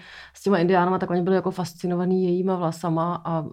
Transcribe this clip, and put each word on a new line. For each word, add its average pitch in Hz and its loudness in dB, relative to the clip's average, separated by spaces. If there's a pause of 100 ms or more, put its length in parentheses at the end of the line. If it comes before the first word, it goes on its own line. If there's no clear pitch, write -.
(340)
s - -20
těma 196 2
indiánama, 180 4
tak 180 -4
oni 175 0
byli 185 2
jako 185 0
fascinovaný 180 -2
jejíma 185 0
vlasama 165 -2
a 160 -2